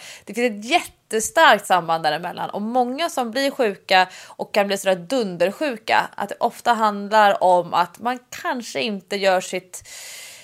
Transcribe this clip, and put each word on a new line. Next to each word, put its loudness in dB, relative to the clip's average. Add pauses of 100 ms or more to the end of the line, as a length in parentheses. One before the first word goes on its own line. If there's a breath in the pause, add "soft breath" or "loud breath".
(260 loud breath)
Det -12
finns -2
ett -4
jättestarkt 2
samband 0
däremellan. -4
Och -8
många -2
som -4
blir 0
sjuka 2 (200 loud breath)
och -12
kan 2
bli -2
sådär 2
dundersjuka, -2
att -8
det -10
ofta 0
handlar 2
om 4
att -2
man -6 (220)
kanske -6
inte -6
gör 2
sitt -10 (600 loud breath)